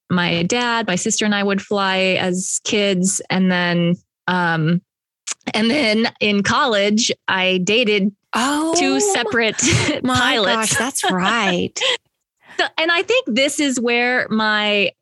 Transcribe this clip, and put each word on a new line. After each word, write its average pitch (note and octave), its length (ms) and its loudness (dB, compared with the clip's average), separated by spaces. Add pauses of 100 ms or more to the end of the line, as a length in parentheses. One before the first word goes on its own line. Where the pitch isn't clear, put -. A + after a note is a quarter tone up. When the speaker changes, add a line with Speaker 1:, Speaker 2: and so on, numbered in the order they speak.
Speaker 1:
my E3+ 340 0
dad. A#3 440 -2
My F3+ 80 -2
sister A3 300 -2
and G#3 100 2
I G3+ 80 0
would G3 180 0
fly F#3+ 380 0 (200)
as F#3 440 -2
kids. G3+ 680 0
And F#3 220 2
then, F3 440 0 (320)
um, E3+ 540 0 (720)
and A3 160 2
then A3+ 520 0
in G3+ 220 2
college, G#3+ 680 0 (160)
I F#3 360 0
dated G#3 500 2 (240)
Speaker 2:
Oh, D4 400 0
Speaker 1:
two C4+ 220 0
separate A#3+ 560 0 (260)
<laughs> - 220 -4
Speaker 2:
my B3+ 140 0
Speaker 1:
pilots. A3+ 580 0
Speaker 2:
gosh, - 20 -2
that's C#4 340 -2
right. F#3+ 760 0
Speaker 1:
<laughs> C5+ 40 0 (680)
So, F4 60 0 (140)
and D#4+ 120 0
I E4+ 140 2
think A#4+ 240 0
this C4+ 320 0
is C4+ 220 0
where A#3+ 480 0
my, G#3 600 0 (120)